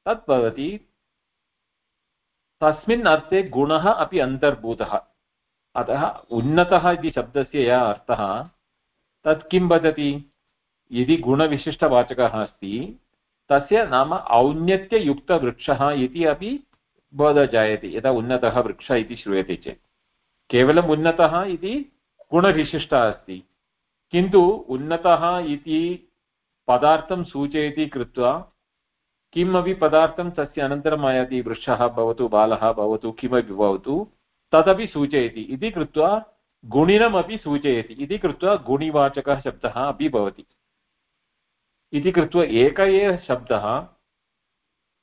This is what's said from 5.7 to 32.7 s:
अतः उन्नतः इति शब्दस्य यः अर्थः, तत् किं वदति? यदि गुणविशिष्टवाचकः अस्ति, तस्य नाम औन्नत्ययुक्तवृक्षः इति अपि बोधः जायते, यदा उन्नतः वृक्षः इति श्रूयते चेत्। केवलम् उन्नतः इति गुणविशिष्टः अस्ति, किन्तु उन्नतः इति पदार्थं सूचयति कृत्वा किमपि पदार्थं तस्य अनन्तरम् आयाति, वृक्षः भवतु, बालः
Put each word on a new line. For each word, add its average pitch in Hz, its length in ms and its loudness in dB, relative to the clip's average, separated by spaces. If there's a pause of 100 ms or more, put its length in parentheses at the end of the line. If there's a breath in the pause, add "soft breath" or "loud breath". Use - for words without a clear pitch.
अतः 123 340 -4
उन्नतः 170 840 0
इति 170 200 -4
शब्दस्य 135 580 -2
यः 127 120 4
अर्थः, 110 680 -4 (760)
तत् 156 260 -2
किं 180 180 2
वदति? 151 640 0 (600)
यदि 123 240 2
गुणविशिष्टवाचकः 135 1120 0
अस्ति, 110 720 -8 (480)
तस्य 175 380 2
नाम 139 260 0
औन्नत्ययुक्तवृक्षः 151 1800 0
इति 139 340 -2
अपि 185 360 -2 (540)
बोधः 143 320 4
जायते, 107 420 0
यदा 113 220 -2
उन्नतः 123 500 0
वृक्षः 113 340 -4
इति 117 220 -2
श्रूयते 95 400 -4
चेत्। - 240 -14 (680)
केवलम् 151 400 4
उन्नतः 165 540 2
इति 202 540 -8 (340)
गुणविशिष्टः 156 800 2
अस्ति, 92 340 -12 (680)
किन्तु 185 580 4
उन्नतः 165 720 0
इति 160 760 -6 (560)
पदार्थं 156 560 2
सूचयति 147 600 -4
कृत्वा 127 680 -4 (800)
किमपि 180 420 0
पदार्थं 160 560 2
तस्य 156 300 -6
अनन्तरम् 143 440 -2
आयाति, 127 360 0
वृक्षः 117 480 -2
भवतु, 117 400 -2
बालः 110 440 2